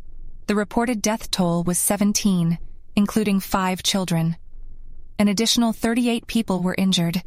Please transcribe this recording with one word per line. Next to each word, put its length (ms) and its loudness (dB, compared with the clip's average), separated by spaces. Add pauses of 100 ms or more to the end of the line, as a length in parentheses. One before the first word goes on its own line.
(460)
The 80 2
reported 480 0
death 280 -2
toll 320 2
was 160 0
seventeen, 800 2 (380)
including 440 2
five 420 0
children. 540 0 (840)
An 100 4
additional 440 2
thirty-eight 540 0
people 360 0
were 140 0
injured, 500 0